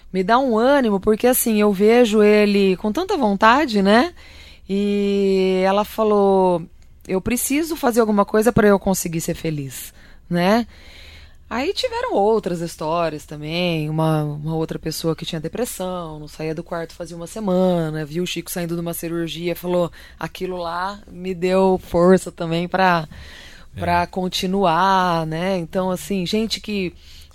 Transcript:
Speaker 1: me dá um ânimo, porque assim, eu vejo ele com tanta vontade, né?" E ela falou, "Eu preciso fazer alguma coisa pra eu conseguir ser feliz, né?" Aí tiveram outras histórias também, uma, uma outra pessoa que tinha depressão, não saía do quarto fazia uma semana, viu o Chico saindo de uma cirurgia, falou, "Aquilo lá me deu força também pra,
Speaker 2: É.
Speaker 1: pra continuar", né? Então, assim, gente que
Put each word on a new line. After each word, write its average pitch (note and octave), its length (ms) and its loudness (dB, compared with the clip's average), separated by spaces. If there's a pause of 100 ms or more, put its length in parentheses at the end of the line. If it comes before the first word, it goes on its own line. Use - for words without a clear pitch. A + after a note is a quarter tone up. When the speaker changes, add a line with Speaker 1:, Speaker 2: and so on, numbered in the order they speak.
(120)
Speaker 1:
me F#3 100 0
dá A3+ 160 4
um C4 180 2
ânimo, A#3+ 420 4
porque G#3+ 280 2
assim, A#3 340 2
eu G#3 120 4
vejo G#3+ 500 4
ele G#3 560 4
com G#3+ 140 -2
tanta F#4+ 260 -2
vontade, A3 640 2
né?" A#3 320 4 (540)
E G3 1000 0
ela G3 180 2
falou, G3 800 2 (440)
"Eu F#3 140 -2
preciso C#4+ 560 -2
fazer A#3+ 240 0
alguma G#3 240 2
coisa G#3+ 280 2
pra G#3 160 4
eu G3+ 100 4
conseguir F3+ 420 -2
ser E3 140 -6
feliz, D3 580 -8 (380)
né?" F#3+ 360 2 (840)
Aí C4+ 240 -4
tiveram A#4+ 420 -4
outras G3+ 460 0
histórias E3 640 -4
também, D#3 640 -4
uma, D#3 360 0
uma D3 320 -6
outra D#3+ 240 -6
pessoa D#3+ 340 -4
que - 100 -10
tinha D#3+ 160 -8
depressão, F3+ 800 -8
não D3+ 80 -14
saía D#3 260 -8
do D#3+ 120 -8
quarto E3 280 -10
fazia E3+ 240 -14
uma E3+ 120 -12
semana, F3+ 760 0
viu D#3 200 -6
o - 20 -6
Chico E3+ 240 -8
saindo E3+ 240 -6
de E3+ 60 -6
uma E3+ 120 -8
cirurgia, E3+ 640 -6
falou, F3 380 -2 (260)
"Aquilo F3+ 380 -8
lá F3+ 420 -6 (100)
me F3+ 240 -10
deu F#3 540 2
força F3+ 460 4
também E3+ 340 -4
pra, F3 400 0 (680)
Speaker 2:
É. - 20 -12
Speaker 1:
pra F3 300 0
continuar", F#3 1160 0
né? E3+ 340 -4
Então, F#3 300 -4
assim, F#3 380 -4
gente G#3+ 340 -4
que G3 320 -6 (420)